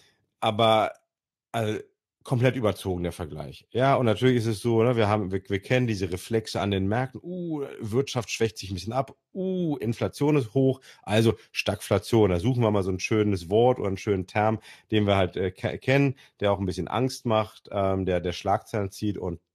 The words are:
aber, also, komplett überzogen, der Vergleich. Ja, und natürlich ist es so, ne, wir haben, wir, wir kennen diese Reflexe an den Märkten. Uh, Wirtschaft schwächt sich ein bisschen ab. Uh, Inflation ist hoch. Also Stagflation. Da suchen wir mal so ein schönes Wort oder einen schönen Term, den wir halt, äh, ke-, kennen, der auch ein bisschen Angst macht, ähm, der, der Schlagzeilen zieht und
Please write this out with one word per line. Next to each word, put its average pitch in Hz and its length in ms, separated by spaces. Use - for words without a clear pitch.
aber, 110 500
also, 107 260
komplett 123 320
überzogen, 95 460
der 85 100
Vergleich. 73 580
Ja, 131 260
und 120 100
natürlich 120 320
ist 110 80
es 107 140
so, 113 220
ne, 123 140
wir 110 120
haben, 104 220
wir, 95 160
wir 98 140
kennen 127 260
diese 98 240
Reflexe 110 480
an 98 120
den 95 180
Märkten. 123 340
Uh, 170 440
Wirtschaft 117 500
schwächt - 260
sich 95 140
ein 98 40
bisschen 95 200
ab. 131 200
Uh, 185 420
Inflation 120 600
ist 123 180
hoch. 131 260
Also 110 320
Stagflation. 101 800
Da 87 100
suchen 120 220
wir 110 80
mal 104 120
so 92 80
ein 95 80
schönes 101 520
Wort 117 280
oder 101 100
einen 98 100
schönen 95 280
Term, 107 320
den 107 160
wir 98 100
halt, 92 200
äh, 92 140
ke-, - 260
kennen, 139 380
der 101 100
auch 95 100
ein 98 40
bisschen 90 240
Angst 127 380
macht, 110 440
ähm, 95 360
der, 90 140
der 87 120
Schlagzeilen 101 580
zieht 101 280
und 87 200